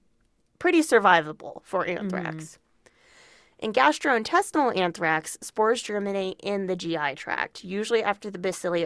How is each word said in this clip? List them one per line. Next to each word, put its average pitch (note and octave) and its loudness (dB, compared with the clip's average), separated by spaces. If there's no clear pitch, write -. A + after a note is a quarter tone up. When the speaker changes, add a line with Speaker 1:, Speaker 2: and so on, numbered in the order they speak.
Speaker 1:
pretty F4 4
survivable F#3 4
for F3+ -4
anthrax. F3+ -4
Speaker 2:
Mm-hmm. D#3 -16
Speaker 1:
In A3 -4
gastrointestinal C4+ 2
anthrax, E3 0
spores A3+ 0
germinate G3 -4
in G3 -2
the F#3 -2
G E3 -4
I D3 -2
tract, - -6
usually G#3 0
after G3+ -2
the G3 -10
bacilli F3 -2